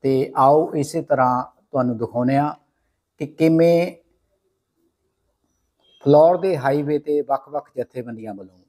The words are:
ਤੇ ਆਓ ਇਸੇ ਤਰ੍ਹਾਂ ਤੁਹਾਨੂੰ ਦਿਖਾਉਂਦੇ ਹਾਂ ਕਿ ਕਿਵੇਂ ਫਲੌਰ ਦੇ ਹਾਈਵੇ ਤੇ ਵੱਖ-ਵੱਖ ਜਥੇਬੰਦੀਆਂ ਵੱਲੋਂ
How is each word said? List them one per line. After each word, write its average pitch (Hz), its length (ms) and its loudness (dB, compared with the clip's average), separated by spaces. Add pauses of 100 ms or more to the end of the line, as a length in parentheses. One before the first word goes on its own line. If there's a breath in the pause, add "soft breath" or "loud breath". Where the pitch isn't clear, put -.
ਤੇ 135 340 0
ਆਓ 147 380 4
ਇਸੇ 151 280 -4
ਤਰ੍ਹਾਂ 127 420 0 (280)
ਤੁਹਾਨੂੰ 123 260 -2
ਦਿਖਾਉਂਦੇ 123 380 -2
ਹਾਂ 147 160 -2 (640)
ਕਿ 147 80 -8
ਕਿਵੇਂ 170 680 2 (2000)
ਫਲੌਰ 156 320 6
ਦੇ 175 220 -2
ਹਾਈਵੇ 143 400 -2
ਤੇ 147 220 -2
ਵੱਖ-ਵੱਖ 139 580 -8
ਜਥੇਬੰਦੀਆਂ 117 560 -12
ਵੱਲੋਂ 92 240 -20 (100)